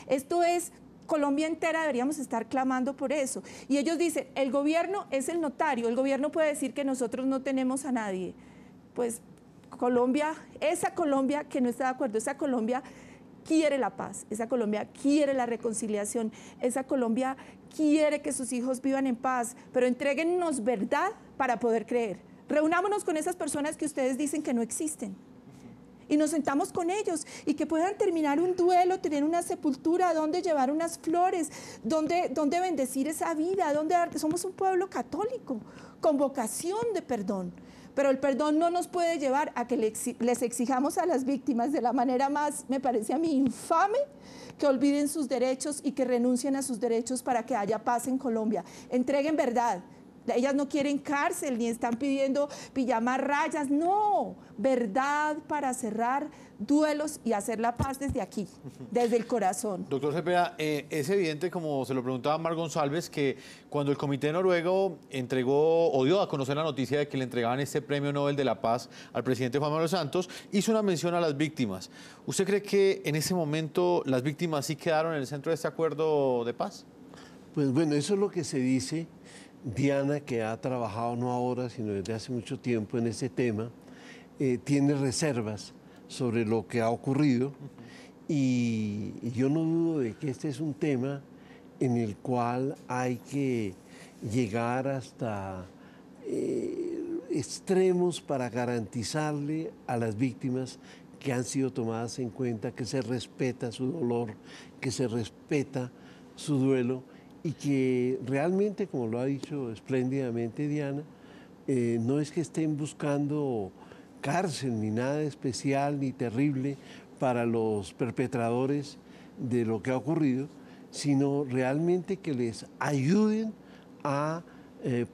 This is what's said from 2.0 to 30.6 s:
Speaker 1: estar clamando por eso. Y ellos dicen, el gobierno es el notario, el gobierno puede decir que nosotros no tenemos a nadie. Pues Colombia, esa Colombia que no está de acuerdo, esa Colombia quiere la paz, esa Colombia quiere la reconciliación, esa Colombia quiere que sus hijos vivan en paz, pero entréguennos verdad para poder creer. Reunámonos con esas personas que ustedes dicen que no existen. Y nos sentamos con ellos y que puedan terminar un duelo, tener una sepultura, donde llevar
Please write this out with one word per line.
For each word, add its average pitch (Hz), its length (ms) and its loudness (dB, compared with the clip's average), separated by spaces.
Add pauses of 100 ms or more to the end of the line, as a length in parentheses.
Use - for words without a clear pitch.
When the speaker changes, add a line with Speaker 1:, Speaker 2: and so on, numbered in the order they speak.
Speaker 1:
estar 226 300 -4
clamando 262 460 0
por 269 180 -2
eso. 269 300 -2 (240)
Y 277 120 2
ellos 302 200 2
dicen, 320 380 0
el 269 160 0
gobierno 330 580 2
es 269 180 -2
el 339 120 0
notario, 277 480 0
el 233 80 0
gobierno 269 340 2
puede 311 160 2
decir 285 260 -2
que 277 120 -2
nosotros 254 420 -2
no 269 160 0
tenemos 262 420 0
a 285 60 -4
nadie. 196 460 -2 (580)
Pues 233 280 -2 (460)
Colombia, 254 640 2 (280)
esa 359 340 0
Colombia 277 500 0
que - 160 -2
no 247 80 2
está 240 160 -2
de 254 60 2
acuerdo, 262 260 -2
esa 285 220 -4
Colombia 254 440 0 (640)
quiere 311 320 4
la - 180 0
paz, - 360 -8
esa 220 180 -4
Colombia 214 400 0 (140)
quiere 277 320 4
la 247 100 0
reconciliación, 220 880 -2 (300)
esa 262 220 0
Colombia 262 520 0 (400)
quiere 302 460 4
que 294 100 -4
sus 262 200 -4
hijos 254 280 -2
vivan 269 260 2
en 247 100 2
paz, 247 380 -2 (180)
pero 254 140 4
entréguennos 285 800 2
verdad 254 460 2 (260)
para 247 220 0
poder 226 260 2
creer. 233 360 -2 (280)
Reunámonos 349 560 2
con 311 140 0
esas 349 180 -2
personas 311 400 -2
que - 80 -6
ustedes 269 320 0
dicen 302 260 -2
que 302 120 -2
no 233 80 2
existen. 233 520 -6 (960)
Y 302 80 4
nos 302 140 4
sentamos 311 420 0
con 339 160 -2
ellos 392 380 -2 (180)
y 294 80 0
que 302 140 -2
puedan 330 320 0
terminar 320 420 2
un 359 160 2
duelo, 359 440 4
tener 294 240 2
una 339 180 2
sepultura, 339 720 2
donde 311 260 0
llevar 302 300 2